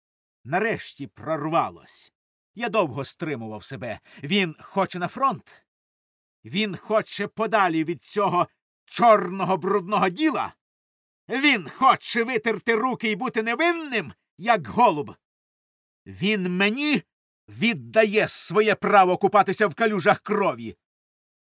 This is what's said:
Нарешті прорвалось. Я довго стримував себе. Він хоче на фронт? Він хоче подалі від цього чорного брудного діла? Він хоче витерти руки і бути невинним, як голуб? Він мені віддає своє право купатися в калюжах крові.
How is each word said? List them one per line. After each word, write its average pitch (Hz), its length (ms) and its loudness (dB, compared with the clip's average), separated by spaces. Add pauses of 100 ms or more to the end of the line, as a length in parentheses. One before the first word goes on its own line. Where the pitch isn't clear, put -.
(440)
Нарешті 165 640 -6
прорвалось. 147 1040 -6 (420)
Я 233 140 -4
довго 143 360 0
стримував 113 580 -8
себе. 110 360 -12 (240)
Він 175 360 0
хоче - 400 -4
на 175 80 -4
фронт? - 580 -6 (800)
Він 180 320 -4
хоче 208 500 -4
подалі 190 560 0
від 156 200 -6
цього 175 440 0 (380)
чорного 190 720 2
брудного 190 520 0
діла? 180 460 -2 (760)
Він 247 400 2
хоче 240 540 2
витерти 226 520 0
руки 226 360 -2
і 208 40 0
бути 226 280 -4
невинним, 254 680 -2 (240)
як 196 300 0
голуб? 170 480 0 (880)
Він 180 520 -2
мені 233 460 0 (440)
віддає 180 800 0
своє 208 480 0
право 185 420 4
купатися 196 500 2
в 156 80 -6
калюжах 202 440 2
крові. 143 580 -2 (800)